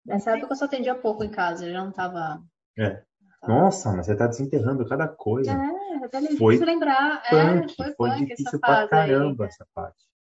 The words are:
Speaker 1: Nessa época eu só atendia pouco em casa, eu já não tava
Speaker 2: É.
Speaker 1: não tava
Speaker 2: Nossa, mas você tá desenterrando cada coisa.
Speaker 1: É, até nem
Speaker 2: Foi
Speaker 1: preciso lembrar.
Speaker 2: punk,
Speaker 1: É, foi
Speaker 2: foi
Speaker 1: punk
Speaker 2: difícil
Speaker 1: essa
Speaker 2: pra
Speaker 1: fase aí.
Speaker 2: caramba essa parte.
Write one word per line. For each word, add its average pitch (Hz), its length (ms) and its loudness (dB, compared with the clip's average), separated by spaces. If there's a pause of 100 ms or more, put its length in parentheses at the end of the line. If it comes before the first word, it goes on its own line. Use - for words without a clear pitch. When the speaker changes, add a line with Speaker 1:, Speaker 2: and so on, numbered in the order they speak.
Speaker 1:
Nessa 226 300 0
época - 160 -6
eu 269 40 -2
só 277 100 -2
atendia 254 280 -2
pouco 214 300 -2
em 202 60 -6
casa, 175 360 -2
eu 175 60 -6
já 185 120 -6
não 196 60 -8
tava 170 500 -6 (380)
Speaker 2:
É. 107 140 2
Speaker 1:
não - 480 -20
tava 117 120 -2
Speaker 2:
Nossa, 143 400 4
mas 90 140 -4
você 104 100 0
tá 120 120 2
desenterrando 135 580 -2
cada 143 220 -4
coisa. 127 420 -2
Speaker 1:
É, 294 540 -4
até 269 160 -8
nem 302 160 -2
Speaker 2:
Foi 220 200 6
Speaker 1:
preciso 339 140 2
lembrar. 294 500 2 (100)
Speaker 2:
punk, 165 420 4
Speaker 1:
É, - 20 -18
foi 151 200 -8
Speaker 2:
foi 120 160 0
Speaker 1:
punk - 160 -2
Speaker 2:
difícil - 220 -8
Speaker 1:
essa 147 120 -4
Speaker 2:
pra - 80 2
Speaker 1:
fase 113 140 6
aí. - 80 -2
Speaker 2:
caramba 143 560 2
essa - 280 -20
parte. - 300 -12 (340)